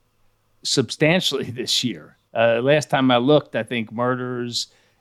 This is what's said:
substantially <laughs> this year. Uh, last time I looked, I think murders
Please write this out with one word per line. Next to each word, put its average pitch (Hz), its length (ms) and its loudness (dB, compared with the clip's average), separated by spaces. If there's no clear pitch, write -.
substantially 151 840 0
<laughs> - 60 -12
this 120 340 -4
year. - 320 -8
Uh, 117 280 2
last 143 280 2
time 131 200 2
I 123 80 6
looked, 135 380 2
I 113 80 -2
think 113 280 -6
murders 123 760 -4